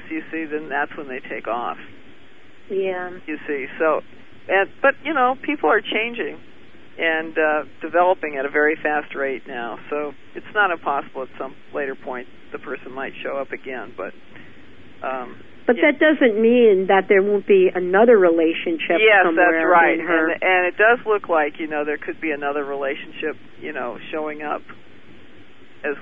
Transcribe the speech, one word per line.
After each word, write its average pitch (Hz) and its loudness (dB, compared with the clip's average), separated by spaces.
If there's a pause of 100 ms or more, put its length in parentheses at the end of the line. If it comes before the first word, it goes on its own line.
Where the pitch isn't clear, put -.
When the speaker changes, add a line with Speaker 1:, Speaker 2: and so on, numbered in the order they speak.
Speaker 1:
you 160 -6 (100)
see, 160 -6
then 151 -8
that's 143 -4
when 147 -12
they 131 -8
take - -10
off. 110 -4 (920)
Speaker 2:
Yeah. 185 -4 (140)
Speaker 1:
You 156 -8 (100)
see, 139 -6 (140)
so, 156 2 (460)
and, - 2 (120)
but, 269 4
you 294 -4
know, 254 2
people 285 0
are - 4
changing 214 -6 (600)
and, 160 -2
uh, 151 2 (180)
developing 165 0
at 131 -2
a 139 -4
very 151 2
fast 151 -2
rate 135 -4
now, 120 -10 (100)
so 147 -6 (220)
it's 117 -14
not 202 2
impossible 147 -4
at 127 -12 (100)
some 131 -10 (180)
later 139 -6
point 127 -10 (240)
the 147 -10
person 131 -12
might 135 -10 (100)
show 139 -6
up 135 -6
again, 123 -12
but, 92 -10 (920)
um, 127 -8 (280)
Speaker 3:
But 240 2
Speaker 1:
yeah. 302 6
Speaker 3:
that - -2
doesn't 233 6
mean 226 6
that 190 4
there 196 6
won't 202 0
be 185 6
another 190 6
relationship 165 2
Speaker 1:
Yes, 214 6
Speaker 3:
somewhere 175 4
Speaker 1:
that's 165 2
right. 165 6
Speaker 3:
in 160 -8
her. 160 2
Speaker 1:
And, - -4
and 180 2
it 180 -4
does 220 6
look 208 0
like, 151 0
you 160 -6
know, 151 -4
there 147 -4
could 165 -10
be 160 -4
another 143 -4
relationship, 139 -8 (260)
you 151 -10
know, 123 -8 (140)
showing 151 -8
up 147 -6 (1200)
as 143 -4